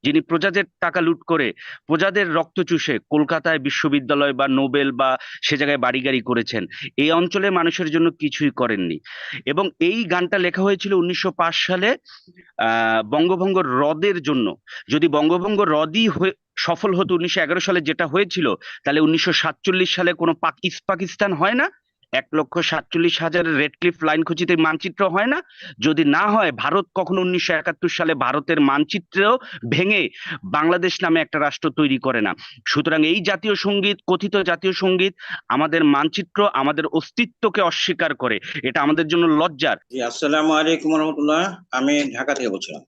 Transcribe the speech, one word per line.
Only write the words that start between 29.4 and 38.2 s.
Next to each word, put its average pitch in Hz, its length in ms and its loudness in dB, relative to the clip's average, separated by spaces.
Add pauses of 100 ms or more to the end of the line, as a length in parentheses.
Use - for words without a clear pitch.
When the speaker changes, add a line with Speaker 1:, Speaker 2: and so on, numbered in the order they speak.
Speaker 1:
ভেঙে 185 380 2 (360)
বাংলাদেশ 170 580 0
নামে 165 180 2
একটা 151 200 -2
রাষ্ট্র 147 300 -2
তৈরি 135 280 0
করে 123 220 0
না। 95 140 0 (340)
সুতরাং 151 380 2
এই 185 140 0
জাতীয় 202 340 -2
সঙ্গীত, 202 420 0 (100)
কথিত 185 300 -2
জাতীয় 180 360 0
সঙ্গীত 185 420 0 (340)
আমাদের 156 360 2
মানচিত্র, 156 680 2
আমাদের 147 340 0
অস্তিত্বকে - 760 -2
অস্বীকার 165 540 0
করে। 123 260 -2 (220)